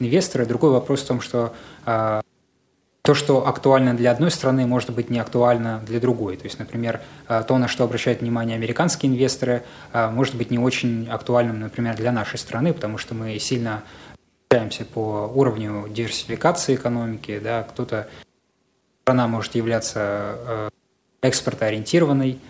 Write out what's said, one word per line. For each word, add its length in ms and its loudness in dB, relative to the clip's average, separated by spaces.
инвесторы. 460 2
Другой 240 4
вопрос 320 2
в 40 -10
том, 140 -2
что, 340 -2
э, 380 0
то, 120 8
что 320 4
актуально 480 4
для 180 4
одной 180 2
страны, 360 2
может 240 0
быть 200 -4
не 80 0
актуально 680 2
для 140 -2
другой. 380 0
То 60 -16
есть, 140 -10
например, 420 -4
э, 180 0
то, 120 4
на 100 2
что 160 0
обращают 380 0
внимание 340 -2
американские 560 0
инвесторы, 500 0
э, 180 0
может 260 0
быть 140 -4
не 80 0
очень 520 0
актуальным, 500 0
например, 360 -4
для 160 -2
нашей 260 -2
страны, 340 -2
потому 260 -6
что 160 -10
мы 240 -6
сильно 440 -4
отличаемся 380 0
по 480 -4
уровню 560 0
диверсификации 840 -2
экономики, 680 -4
да, 200 -4
кто-то, 440 -6
страна 240 4
может 260 -4
являться, 460 -2
э, 680 -4
экспортоориентированной, 1160 2